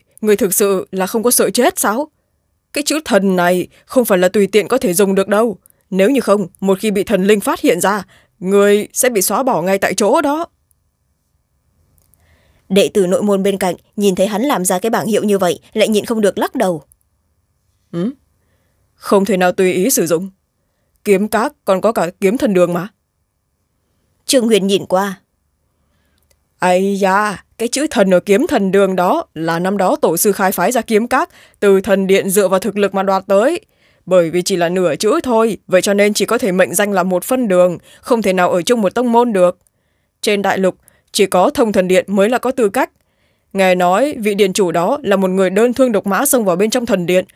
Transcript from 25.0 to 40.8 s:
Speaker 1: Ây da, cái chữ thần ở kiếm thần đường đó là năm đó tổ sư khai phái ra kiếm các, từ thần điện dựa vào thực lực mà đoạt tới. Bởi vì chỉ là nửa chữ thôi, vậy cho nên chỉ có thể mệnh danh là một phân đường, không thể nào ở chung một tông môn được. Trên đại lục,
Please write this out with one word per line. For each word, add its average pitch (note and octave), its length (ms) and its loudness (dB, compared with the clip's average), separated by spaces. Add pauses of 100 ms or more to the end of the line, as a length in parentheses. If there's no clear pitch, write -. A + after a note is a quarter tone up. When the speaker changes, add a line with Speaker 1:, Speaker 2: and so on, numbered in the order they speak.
Speaker 1:
Ây F#3 380 0
da, G3 480 0 (140)
cái A#3 100 -2
chữ C4+ 220 -2
thần F#3+ 240 2
ở F3 60 4
kiếm G#3+ 260 2
thần G3 240 0
đường F#3+ 260 2
đó F#3+ 380 0
là E3 240 -4
năm F#3 180 -2
đó G3 200 0
tổ G3 200 0
sư G3 160 0
khai G3 200 0
phái F#3 200 -2
ra A#3+ 80 -2
kiếm A3 280 0
các, C4 220 -2 (300)
từ G3 200 4
thần F#3+ 260 0
điện F#3+ 240 2
dựa F#3 180 2
vào F#3 120 0
thực G3+ 180 -6
lực G3+ 160 -2
mà G3 80 -2
đoạt F#3+ 240 -2
tới. A3+ 340 0 (460)
Bởi F3 240 2
vì F3+ 120 -2
chỉ F#3 140 -2
là E3+ 120 0
nửa F3 280 0
chữ B3+ 260 0
thôi, A3+ 440 0
vậy F3 160 2
cho G3+ 120 0
nên G#3 200 2
chỉ G3+ 120 -4
có A3+ 120 0
thể G3+ 140 -2
mệnh F3+ 220 0
danh G3+ 180 -2
là F#3 100 0
một F3+ 220 -2
phân B3+ 240 -2
đường, F3+ 300 2 (220)
không A3+ 220 -2
thể G3 100 0
nào F3+ 180 2
ở F3 120 0
chung A#3+ 180 0
một F#3 140 0
tông A#3+ 180 -2
môn A#3+ 200 2
được. F3+ 260 2 (640)
Trên G#3 220 -2
đại F#3+ 160 0
lục, F#3 180 0 (360)